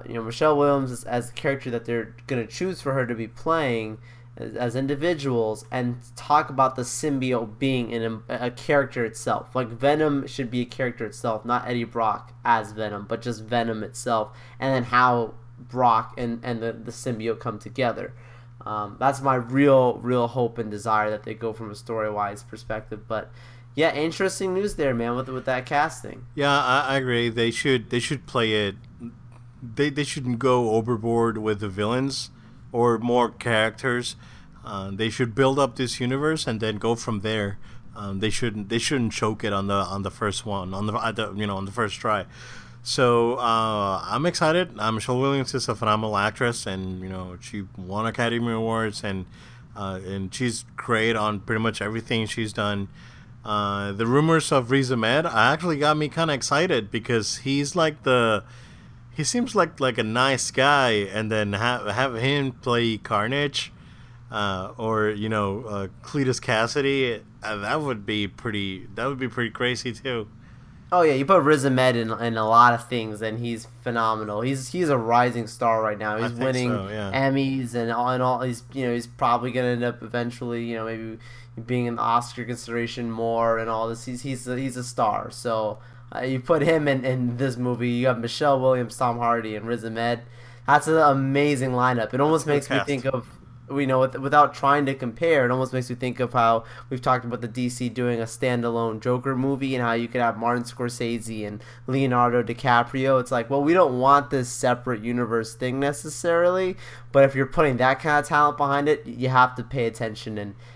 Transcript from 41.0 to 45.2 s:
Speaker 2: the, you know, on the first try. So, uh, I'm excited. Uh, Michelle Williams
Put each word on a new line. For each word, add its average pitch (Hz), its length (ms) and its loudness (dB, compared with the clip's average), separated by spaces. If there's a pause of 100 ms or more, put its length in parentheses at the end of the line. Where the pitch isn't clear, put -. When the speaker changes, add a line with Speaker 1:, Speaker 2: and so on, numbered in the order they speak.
Speaker 2:
the, 104 160 -4
you 104 140 -4
know, 98 100 -4
on 98 80 -6
the 95 80 -8
first 107 260 -4
try. 107 280 -2 (560)
So, 120 520 4
uh, 110 720 0
I'm 113 220 -2
excited. 170 520 0
Uh, 110 140 0
Michelle 117 260 -2
Williams 135 360 0